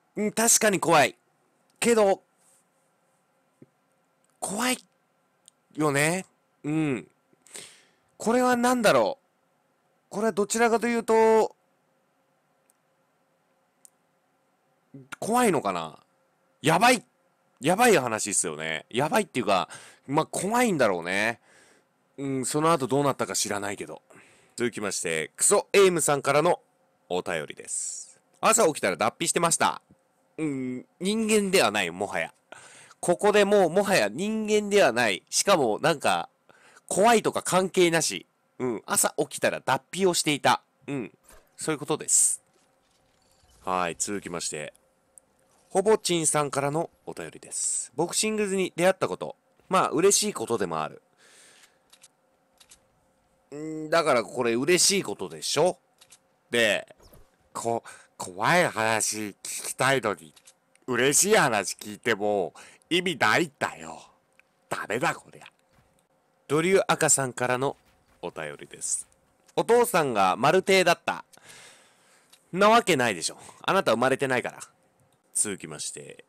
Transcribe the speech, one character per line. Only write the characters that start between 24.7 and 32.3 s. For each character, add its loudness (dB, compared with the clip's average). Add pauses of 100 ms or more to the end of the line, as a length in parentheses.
き -10
ま -4
し -6
て、 -4
ク -4
ソ 2
エ 8
イ 4
ム 0
さ 2
ん -2
か -2
ら 4
の 2 (480)
お -2
便 -6
り -14
で -20
す。 -10 (180)
朝 2
起 0
き -10
た 0
ら -2
脱 0
皮 -4
し -4
て 0
ま 2
し -2
た。 0 (560)
う -4
ん、 -6 (160)
人 -2
間 2
で 4
は 2
な 0
い、 -4
も -6
は -6
や。 -6 (680)